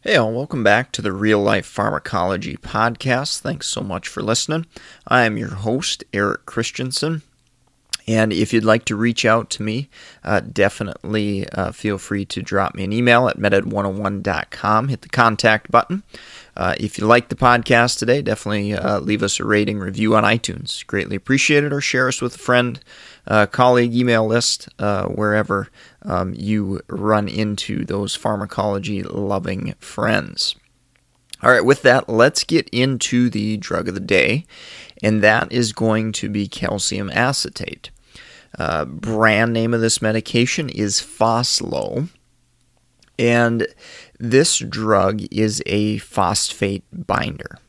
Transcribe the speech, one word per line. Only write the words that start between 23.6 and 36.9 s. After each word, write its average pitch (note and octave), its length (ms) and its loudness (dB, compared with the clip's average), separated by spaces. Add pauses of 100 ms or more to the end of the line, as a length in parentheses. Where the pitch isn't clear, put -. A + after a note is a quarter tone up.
email A#2+ 300 4
list, A#2 420 0 (120)
uh, G2 260 0
wherever, G#2 640 0 (320)
um, F#2 340 -2
you G2 540 -2
run G#2 380 0
into G#2 580 -4
those G2 300 -4
pharmacology-loving G2 1600 -4
friends. - 800 -4 (880)
All A#2+ 80 6
right, A#2+ 120 6
with C3 200 4
that, B2+ 260 4
let's A#2 340 4
get - 260 0
into B2 600 2
the G#2+ 280 -2
drug F2 300 -4
of F2+ 60 -4
the G2 60 -6
day, G2 460 2 (580)
and A2 180 2
that G#2+ 300 4
is A#2 220 0
going A2 400 0
to G#2 140 -6
be G#2 200 -2
calcium - 640 -4